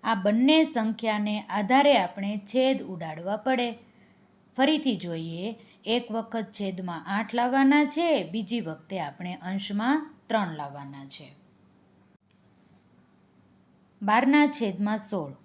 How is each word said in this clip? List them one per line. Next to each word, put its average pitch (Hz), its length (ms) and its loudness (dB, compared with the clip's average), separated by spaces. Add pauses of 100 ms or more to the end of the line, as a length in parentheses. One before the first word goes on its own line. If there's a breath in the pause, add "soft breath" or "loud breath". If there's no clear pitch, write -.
આ 226 100 2
બંને 220 500 4
સંખ્યાને 220 680 -2 (240)
આધારે 262 380 6
આપણે 196 340 -2 (220)
છેદ 262 260 2 (140)
ઉડાડવા 170 540 -8
પડે. 247 220 0 (880 soft breath)
ફરીથી 269 480 0
જોઈએ, 170 480 -6 (440 soft breath)
એક 240 180 -4
વખત 220 320 -6 (120)
છેદમાં 180 460 -6 (120)
આઠ 220 220 -4
લાવવાના 269 580 4
છે, 339 120 2 (240)
બીજી 214 360 -4
વખતે - 320 -10
આપણે 170 360 -8 (140)
અંશમાં 214 560 -2 (220)
ત્રણ 196 320 0
લાવવાના 139 540 -12
છે. 143 140 -18 (2750)
બારના 269 440 6 (120)
છેદમાં 208 520 -2
સોળ. 151 220 -4 (120)